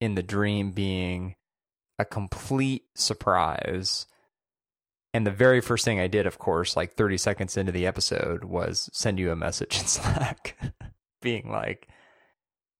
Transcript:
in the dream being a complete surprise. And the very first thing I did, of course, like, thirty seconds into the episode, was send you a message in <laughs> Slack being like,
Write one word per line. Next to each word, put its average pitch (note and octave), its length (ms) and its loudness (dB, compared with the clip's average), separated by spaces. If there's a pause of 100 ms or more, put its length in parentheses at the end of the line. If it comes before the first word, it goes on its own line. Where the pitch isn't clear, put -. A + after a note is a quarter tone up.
in A2 140 0
the F#2+ 80 0
dream G2+ 500 0
being F#2 600 -2 (640)
a G#2+ 80 0
complete C3 760 -2 (120)
surprise. - 1080 0 (1040)
And A2 140 2
the G2+ 60 2
very B2 280 6
first A#2 240 0
thing A2 140 2
I F#2 80 2
did, G2 220 2
of - 100 -6
course, F2 380 0
like, F2+ 180 -2
thirty G2+ 240 2
seconds F#2+ 380 -2
into F#2+ 160 0
the F2+ 120 0
episode, F2 600 -2
was F2 480 -4
send G#2 260 -2
you F2+ 140 2
a E2 40 0
message - 440 -4
in - 60 -4
<laughs> - 20 -2
Slack - 680 -2 (640)
being A2+ 300 -4
like, G#2 380 -6 (920)